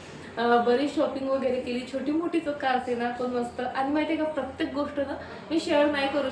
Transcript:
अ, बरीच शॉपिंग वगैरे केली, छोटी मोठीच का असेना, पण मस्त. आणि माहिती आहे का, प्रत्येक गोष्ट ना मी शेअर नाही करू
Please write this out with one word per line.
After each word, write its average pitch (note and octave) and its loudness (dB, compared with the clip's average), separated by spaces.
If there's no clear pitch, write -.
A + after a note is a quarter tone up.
अ, A#3+ 6
बरीच C4+ 4
शॉपिंग C4+ 0
वगैरे B3+ 0
केली, B3 -4
छोटी C4+ -2
मोठीच E4 0
का C#4+ -2
असेना, B3 0
पण B3 -4
मस्त. A#3+ -2
आणि C4 -2
माहिती D4+ 2
आहे D#4 0
का, D#4 0
प्रत्येक C4+ -4
गोष्ट C#4+ -2
ना C#4 -2
मी D#4+ 2
शेअर D4 4
नाही C#4 0
करू C4+ 0